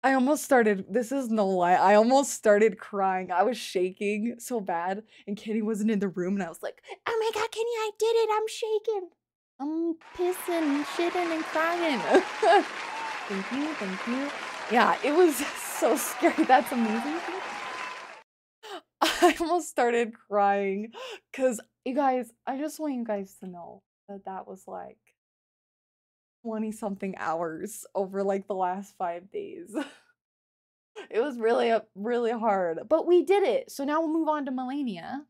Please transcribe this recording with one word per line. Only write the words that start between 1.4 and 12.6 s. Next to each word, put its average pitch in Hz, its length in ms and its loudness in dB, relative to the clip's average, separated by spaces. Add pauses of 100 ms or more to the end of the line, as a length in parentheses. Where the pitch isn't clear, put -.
lie, 180 280 4
I 185 200 8
almost 254 380 6
started 208 440 6
crying. 185 540 -2
I 180 120 4
was 233 140 2
shaking 208 800 -2
so 240 220 -6
bad, 190 440 -4 (220)
and 202 120 -6
Kenny 220 240 -2
wasn't 214 300 0
in 208 80 2
the 196 100 -2
room, 180 240 -2
and 196 100 -2
I 165 60 -6
was 170 120 -16
like, - 200 -10 (260)
"Oh 453 120 0
my 440 120 0 (100)
God, 453 100 -2
Kenny, 440 140 -4
I 440 320 -4
did 427 80 0
it, 453 280 2
I'm 440 160 0
shaking. 427 600 -4 (520)
I'm 320 340 -2 (220)
pissing 339 580 0
and 285 100 -2
shitting 339 480 -2
and 320 120 -4
crying." 330 540 0
<laughs> 349 680 4 (640)